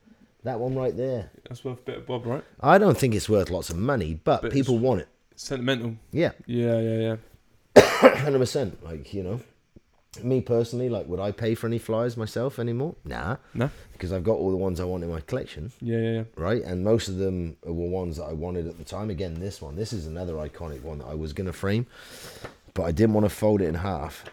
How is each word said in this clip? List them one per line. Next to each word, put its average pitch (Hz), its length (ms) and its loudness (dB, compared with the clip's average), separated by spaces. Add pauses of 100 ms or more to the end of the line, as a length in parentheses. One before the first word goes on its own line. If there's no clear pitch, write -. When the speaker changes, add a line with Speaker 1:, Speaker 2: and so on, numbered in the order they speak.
(440)
Speaker 1:
That 117 160 -4
one 127 160 -2
right 127 220 0
there. 123 320 -4 (180)
Speaker 2:
That's 127 160 -14
worth 123 160 -8
a - 40 -20
bit 120 160 -8
of 113 80 -16
bob, 123 180 -4
right? 123 180 -4 (180)
Speaker 1:
I 151 180 8
don't 196 180 6
think 127 160 4
it's 101 160 0
worth 101 200 6
lots 85 200 -2
of 85 80 -4
money, 92 460 0
but 139 180 4
Speaker 2:
But 113 100 -2
Speaker 1:
people 131 240 4
Speaker 2:
it's 113 80 2
Speaker 1:
want 120 180 4
it. - 60 -10 (280)
Speaker 2:
sentimental. 123 600 -2 (160)
Speaker 1:
Yeah. 139 200 2 (160)
Speaker 2:
Yeah, 120 320 2
yeah, 113 380 0 (580)
yeah. - 80 12
Speaker 1:
<coughs> - 340 6
Hundred 139 220 2
percent. 123 440 -2
Like, 80 300 -12
you 98 100 -6
know, 98 160 -4 (840)
me 127 180 2
personally, 120 480 0
like, 101 180 -4
would 90 120 -4
I 101 120 -2
pay 113 240 0
for 117 120 -4
any 117 100 0
flyers 113 400 -2
myself 117 420 -4
anymore? 120 360 -2 (100)
Nah. 175 320 -4 (160)
Speaker 2:
No. 113 160 0 (240)
Speaker 1:
Because 90 180 -6
I've 92 120 -2
got 110 140 4
all 92 140 2
the 92 60 2
ones 90 220 0
I 90 40 -2
want 90 200 -4
in 85 80 -6
my 80 100 -6
collection. 110 580 -8
Speaker 2:
Yeah, 117 200 -2
yeah, 113 120 0
yeah. 113 120 -2 (120)
Speaker 1:
Right? 101 280 0
And 90 200 -2
most 110 240 4
of 95 100 -4
them 92 460 -2
were - 80 -8 (160)
ones 87 300 -4
that 82 80 -6
I 78 80 -8
wanted 82 340 -4
at 82 100 -12
the 78 60 -14
time. 98 260 -6
Again, 87 260 -6
this 95 260 -8
one. 73 140 -12
This 104 180 -6
is 85 140 -6
another 85 260 -6
iconic 76 480 -10
one 76 180 -10
that 64 60 -12
I 71 80 -10
was 78 200 -6
gonna 92 200 -4
frame, 107 320 0 (880)
but 92 100 -2
I 85 80 0
didn't 107 220 6
wanna 107 160 4
fold 107 320 4
it 92 60 2
in 80 80 0
half. 85 580 -4